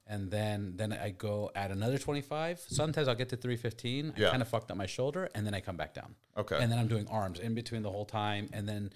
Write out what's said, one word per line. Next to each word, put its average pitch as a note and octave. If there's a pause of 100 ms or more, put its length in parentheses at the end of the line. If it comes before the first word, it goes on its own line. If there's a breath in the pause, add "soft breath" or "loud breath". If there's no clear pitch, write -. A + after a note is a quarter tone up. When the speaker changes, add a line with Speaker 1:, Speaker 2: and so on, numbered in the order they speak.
Speaker 1:
And G2+
then, G#2
then G#2+
I G2+
go G#2
add G2
another A2
twenty-five. D3+
Sometimes D3+
I'll B2
get B2
to B2
three B2
fifteen. B2+
Speaker 2:
Yeah. G#2
Speaker 1:
I E2
kinda B2+
fucked -
up -
my G2
shoulder, D3
and G#2
then G#2
I G2
come F2+
back D#2
down. - (220)
Speaker 2:
Okay. G2
Speaker 1:
And A#2
then A#2+
I'm A2+
doing G#2+
arms F#2+
in A2+
between A#2
the G#2
whole G#2
time, G#2
and G#2
then G2+